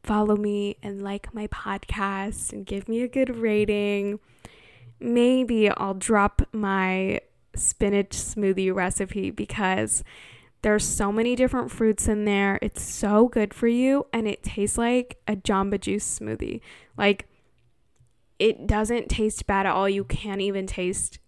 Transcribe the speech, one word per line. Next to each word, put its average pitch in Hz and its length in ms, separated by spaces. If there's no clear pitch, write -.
follow 208 320
me 202 480
and 202 180
like 196 320
my 214 140
podcast 196 1040
and 202 120
give 196 220
me 226 140
a 247 60
good 254 300
rating, 208 840
maybe 240 720
I'll 196 260
drop 202 460
my 190 720
spinach 202 540
smoothie 190 600
recipe 190 580
because 208 720
there's 214 220
so 202 280
many 233 240
different 254 360
fruits 220 360
in 208 180
there. 196 360
It's - 200
so 214 460
good 214 260
for 240 140
you, 262 440
and 226 160
it - 160
tastes - 340
like 247 500
a 214 80
Jamba 196 440
Juice - 400
smoothie. - 420
Like, 202 300
it - 280
doesn't 220 420
taste - 380
bad 196 180
at 190 80
all. 196 140
You 196 160
can't 196 380
even 196 240
taste - 640